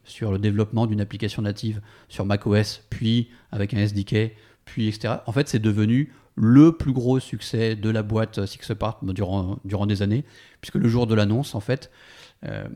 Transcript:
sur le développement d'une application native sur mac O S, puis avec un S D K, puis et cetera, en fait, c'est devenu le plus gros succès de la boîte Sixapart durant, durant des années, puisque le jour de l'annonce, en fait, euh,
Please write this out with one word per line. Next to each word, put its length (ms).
sur 300
le 60
développement 480
d'une 140
application 420
native 380
sur 180
mac 200
O 80
S, 360
puis 380
avec 200
un 60
S 160
D 100
K, 280
puis 240
et 40
cetera, 340
en 60
fait, 160
c'est 120
devenu 520
le 400
plus 160
gros 280
succès 560
de 140
la 120
boîte 420
Sixapart 600
durant, 600
durant 220
des 160
années, 220
puisque 140
le 140
jour 180
de 80
l'annonce, 400
en 60
fait, 320
euh, 320